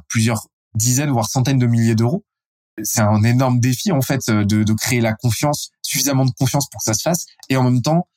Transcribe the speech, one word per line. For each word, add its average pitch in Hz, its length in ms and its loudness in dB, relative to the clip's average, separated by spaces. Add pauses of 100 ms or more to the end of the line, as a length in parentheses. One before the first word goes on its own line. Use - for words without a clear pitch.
plusieurs 113 400 -2 (280)
dizaines, 127 360 0
voire 117 180 -2
centaines 135 300 0
de 123 80 2
milliers 117 280 2
d'euros. 123 280 0 (580)
C'est 110 200 -2
un 104 220 2
énorme 123 360 2
défi, 127 320 0
en 135 100 0
fait, 135 280 -2
euh, 107 140 2
de, 107 200 2
de 110 100 2
créer 120 260 -2
la 113 140 0
confiance, 135 560 -2 (140)
suffisamment 135 420 0
de 127 60 2
confiance 139 380 -2
pour 107 100 -16
que - 60 -8
ça 110 100 -2
se - 80 -6
fasse, 170 240 -2 (200)
et 131 80 -2
en 127 80 2
même 127 180 2
temps, 160 360 0